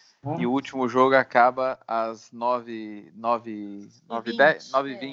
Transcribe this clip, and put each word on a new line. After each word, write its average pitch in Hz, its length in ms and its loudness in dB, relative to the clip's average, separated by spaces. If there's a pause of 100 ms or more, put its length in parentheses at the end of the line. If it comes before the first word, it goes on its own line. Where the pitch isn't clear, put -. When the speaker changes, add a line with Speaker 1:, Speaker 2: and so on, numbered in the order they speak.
(220)
Speaker 1:
Ah. 147 160 -6
Speaker 2:
e 123 80 -2
o 120 60 0
último 131 360 -2
jogo 131 260 4
acaba 127 640 4 (100)
às 113 420 -6
nove, 117 840 -6
nove, 107 720 -6 (180)
nove 117 260 -6
e 117 40 -10
dez? 135 340 4
Speaker 3:
Nove 139 200 0
e 127 80 -10
vinte, - 20 -16
Speaker 2:
Nove 135 60 -8
e 139 60 -10